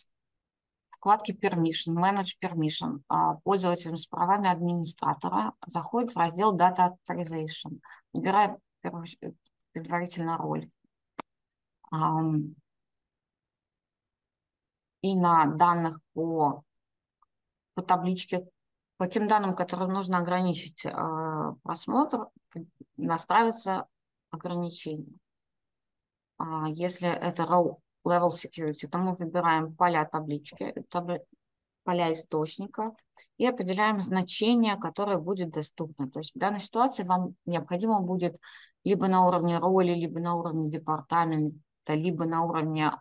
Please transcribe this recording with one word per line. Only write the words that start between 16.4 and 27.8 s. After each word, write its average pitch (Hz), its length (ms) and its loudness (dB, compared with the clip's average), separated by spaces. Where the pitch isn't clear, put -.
по 185 80 -6
табличке, 180 680 0
по 180 120 -2
тем 208 180 0
данным, 196 300 2
которые 185 320 -2
нужно 185 300 0
ограничить, 175 680 -2
а, 156 800 -4
просмотр, 220 640 -2
настраивается 190 920 0
ограничение. 170 880 -6
А, 160 300 -4
если 175 400 -2
это 175 340 -2
row 170 360 2